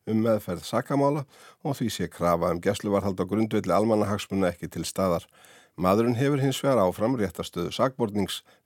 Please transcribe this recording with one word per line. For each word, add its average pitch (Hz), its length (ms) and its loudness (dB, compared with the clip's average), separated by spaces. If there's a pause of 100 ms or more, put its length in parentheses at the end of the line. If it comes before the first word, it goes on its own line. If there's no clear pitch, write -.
um 110 160 0
meðferð 101 400 0
sakamála 143 640 0 (420)
og 139 140 -2
því 117 100 0
sé 90 220 -4
krafa 85 420 2
um 87 80 -4
gæsluvarðhald 98 560 0
á 92 80 -2
grundvelli 104 480 0
almannahagsmuna 101 760 2
ekki - 180 -12
til 85 160 -6
staðar. 90 400 0 (480)
Maðurinn 113 460 2
hefur 143 180 2
hins 131 240 -2
vegar 127 220 4
áfram 110 340 0
réttarstöðu 90 560 -4
sakbornings 107 680 -2 (220)